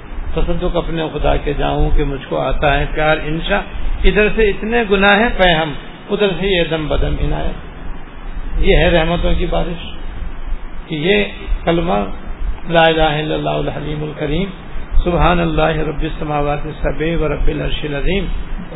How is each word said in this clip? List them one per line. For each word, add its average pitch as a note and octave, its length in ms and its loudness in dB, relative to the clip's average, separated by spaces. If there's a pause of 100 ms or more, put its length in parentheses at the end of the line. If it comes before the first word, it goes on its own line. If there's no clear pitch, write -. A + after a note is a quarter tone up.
(340)
تصدق E3+ 420 0
اپنے D#3+ 260 -2 (100)
خدا D3 240 0
کے D3 220 -2
جاؤں D3 380 2
کہ D3+ 80 4
مجھ C#3 240 -6
کو D#3+ 100 -2
آتا C#3 420 2
ہے D3 140 0
پیار D#3 300 2
انشا، E3 340 -2 (460)
ادھر G3 320 6
سے A3 120 4
اتنے A3 420 0
گناہ G3+ 280 4 (240)
پہم، D#3+ 300 2 (380)
ادھر G3+ 180 2 (120)
سے F#3+ 60 -2
یہ F3 240 2
دم D#3 180 -2
بدم C#3+ 320 2
عنایت۔ D3+ 480 -2 (880)
یہ F#3 180 6
ہے E3 140 6
رحمتوں E3+ 440 2
کی F3+ 120 0
بارش E3 500 -4 (880)
کہ D#3+ 80 -8
یہ G3 300 2 (400)
کلمہ E3+ 300 2 (720)
لا E3 140 4
الہ D#3+ 200 4
الا D#3 320 0
اللہ D3+ 160 -2
الحلیم D3 520 -4
الکریم، D3+ 460 -4 (560)
سبحان E3+ 360 4
اللہ D#3 480 2
رب D3 120 -2
السماوات D3 640 -2
السبع D#3 600 -2
و D3+ 40 0
رب C#3+ 180 2
العرش C#3+ 380 0
العظیم، D3+ 420 0 (500)